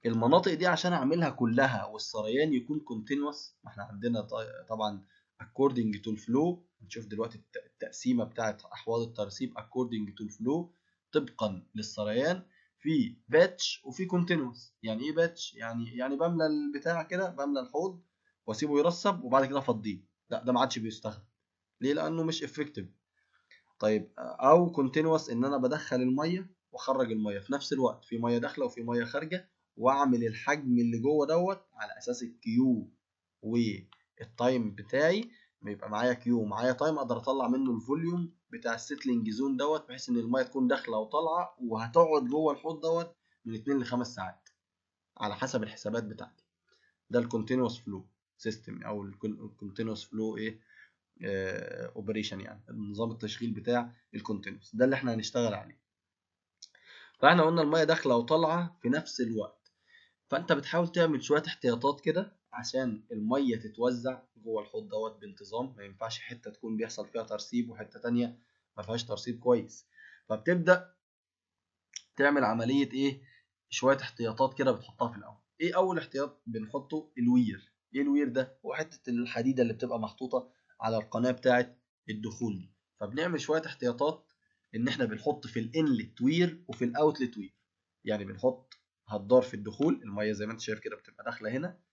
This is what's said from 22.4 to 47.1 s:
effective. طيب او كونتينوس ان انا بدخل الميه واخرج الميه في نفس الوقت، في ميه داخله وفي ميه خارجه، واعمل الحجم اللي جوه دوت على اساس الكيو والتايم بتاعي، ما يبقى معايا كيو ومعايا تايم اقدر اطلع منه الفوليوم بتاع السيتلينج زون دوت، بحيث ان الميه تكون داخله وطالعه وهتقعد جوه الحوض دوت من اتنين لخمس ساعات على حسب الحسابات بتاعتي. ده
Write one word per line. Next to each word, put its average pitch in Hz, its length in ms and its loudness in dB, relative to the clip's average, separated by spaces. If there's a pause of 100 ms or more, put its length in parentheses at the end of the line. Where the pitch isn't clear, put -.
effective. 139 440 -8 (920)
طيب 107 380 2
او 156 540 6
كونتينوس 156 580 2
ان 120 160 0
انا 139 120 0
بدخل 131 440 0
الميه 156 480 0 (220)
واخرج 131 400 -2
الميه 104 280 -2
في 101 140 -6
نفس 143 200 -4
الوقت، 131 320 0
في 117 120 -6
ميه 117 200 2
داخله 120 280 -2
وفي 120 180 -8
ميه 120 200 0
خارجه، 156 480 -6 (260)
واعمل 127 460 4
الحجم 123 560 2
اللي 117 200 2
جوه 143 280 4
دوت 175 460 2
على 107 240 -12
اساس 123 260 -6
الكيو 117 680 0 (500)
والتايم 113 1300 -2
بتاعي، 160 560 0 (300)
ما 104 100 -8
يبقى 104 180 -10
معايا 117 240 0
كيو 120 280 0
ومعايا 107 300 0
تايم 151 260 0
اقدر 120 200 -2
اطلع 131 300 0
منه 127 280 2
الفوليوم 165 580 -2 (160)
بتاع 120 260 -4
السيتلينج 120 540 -2
زون 131 280 0
دوت، 151 320 0
بحيث 127 200 -12
ان 120 80 2
الميه 120 260 0
تكون 127 240 0
داخله 120 300 0
وطالعه 160 640 -2
وهتقعد 127 640 4
جوه 147 280 2
الحوض 156 280 -6
دوت 165 340 0 (300)
من 113 100 -8
اتنين 131 240 0
لخمس 123 360 -4
ساعات 92 340 -12 (680)
على 104 180 -4
حسب 131 280 -2
الحسابات 107 400 -6
بتاعتي. - 420 -14 (640)
ده 120 100 4